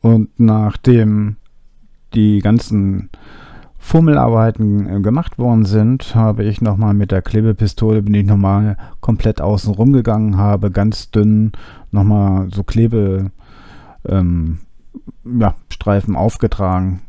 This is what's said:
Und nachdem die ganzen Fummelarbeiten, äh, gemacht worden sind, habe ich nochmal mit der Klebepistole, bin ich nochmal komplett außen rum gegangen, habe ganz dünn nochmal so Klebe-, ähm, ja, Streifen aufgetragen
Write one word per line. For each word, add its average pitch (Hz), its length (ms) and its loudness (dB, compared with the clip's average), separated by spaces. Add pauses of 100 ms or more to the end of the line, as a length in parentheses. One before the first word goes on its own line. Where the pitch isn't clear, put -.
Und 113 300 2 (100)
nachdem 107 960 2 (760)
die 107 280 2
ganzen 101 680 -2 (680)
Fummelarbeiten, 113 1080 2
äh, 101 120 -4
gemacht 120 380 -2
worden 117 260 2
sind, 110 520 0
habe 110 260 0
ich 104 180 -4
nochmal 107 320 0
mit 101 200 0
der 95 100 -2
Klebepistole, 110 800 0
bin 101 120 0
ich 101 120 2
nochmal 101 500 0 (240)
komplett 110 400 -2
außen 101 320 -2
rum 113 200 2
gegangen, 110 460 0
habe 101 340 0
ganz 101 400 -4
dünn 107 400 2 (400)
nochmal 98 600 2
so 98 120 -6
Klebe-, 104 680 0 (760)
ähm, 85 540 -2 (680)
ja, 117 300 0 (140)
Streifen 101 480 -2
aufgetragen 92 920 -2